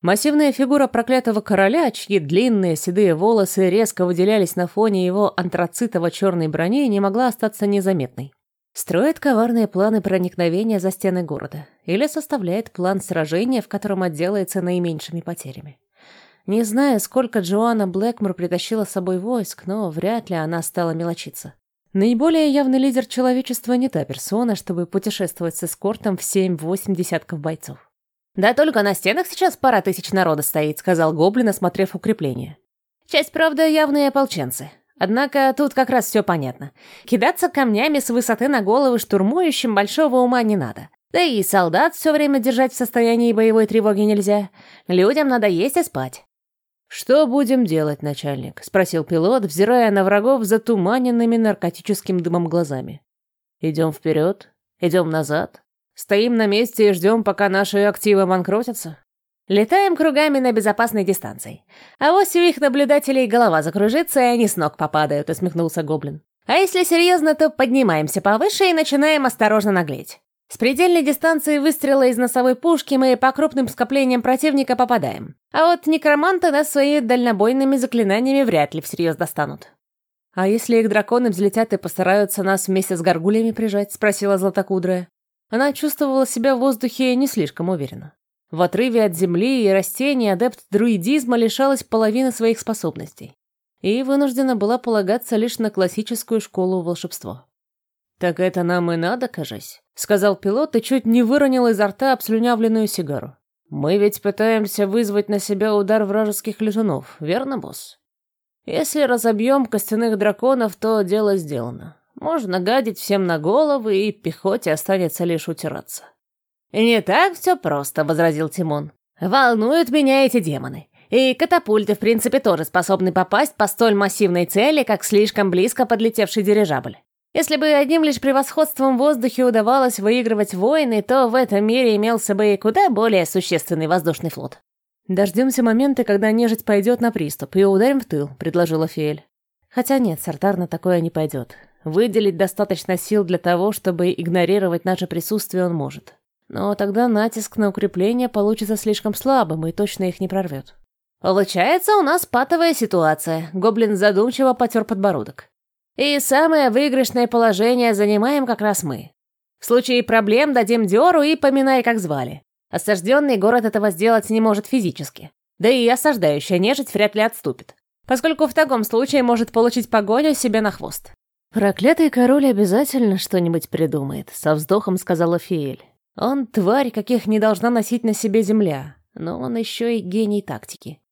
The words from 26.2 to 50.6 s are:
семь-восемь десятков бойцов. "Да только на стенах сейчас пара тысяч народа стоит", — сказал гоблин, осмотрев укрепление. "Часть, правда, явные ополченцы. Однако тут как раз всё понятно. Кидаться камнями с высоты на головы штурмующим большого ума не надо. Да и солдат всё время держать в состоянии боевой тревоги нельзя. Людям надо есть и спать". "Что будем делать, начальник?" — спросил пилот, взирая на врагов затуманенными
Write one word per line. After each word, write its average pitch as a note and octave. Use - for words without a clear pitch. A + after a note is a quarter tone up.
семь-восемь F#3
десятков E3+
бойцов. D3+
"Да G3+
только C#4
на G3+
стенах B3
сейчас -
пара A#3+
тысяч F3+
народа E3
стоит", — D3+
сказал E3
гоблин, G#3
осмотрев F#3
укрепление. D3
"Часть, -
правда, D#4+
явные D4
ополченцы. D#3+
Однако C4+
тут C#4
как C4
раз B3
всё G#3+
понятно. C#3+
Кидаться B3
камнями C#4
с -
высоты A#3
на C4+
головы A#3+
штурмующим A#3+
большого B3
ума B3
не G#3+
надо. C3
Да F4
и B3
солдат F#3+
всё D#4
время D4
держать B3
в -
состоянии A#3
боевой A3
тревоги G#3+
нельзя. G#3
Людям A#3
надо A#3+
есть G3+
и E4+
спать". -
"Что C#4+
будем B3+
делать, D#3
начальник?" — C#3+
спросил F3
пилот, F#3
взирая G#3+
на G3
врагов G#3+
затуманенными A#3